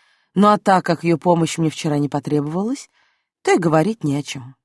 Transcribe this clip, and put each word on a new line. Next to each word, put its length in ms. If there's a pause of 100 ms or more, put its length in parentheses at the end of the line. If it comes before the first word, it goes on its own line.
(340)
Ну 140
а 100
так 280
как 180
ее 140
помощь 400
мне 120
вчера 280
не 100
потребовалась, 800 (520)
то 100
и 60
говорить 460
не 120
о 80
чем. 420